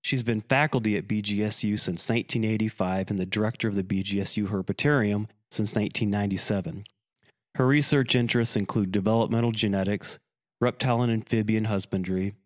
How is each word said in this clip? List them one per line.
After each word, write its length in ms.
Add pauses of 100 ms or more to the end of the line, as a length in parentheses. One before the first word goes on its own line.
She's 200
been 180
faculty 560
at 100
B 140
G 220
S 200
U 140
since 320
nineteen 340
eighty-five 680
and 100
the 60
director 420
of 80
the 80
B 200
G 160
S 180
U 100
Herpetarium 800 (220)
since 260
nineteen 340
ninety-seven. 760 (720)
Her 100
research 500
interests 400
include 360
developmental 600
genetics, 680 (400)
reptile 440
and 80
amphibian 540
husbandry 720 (100)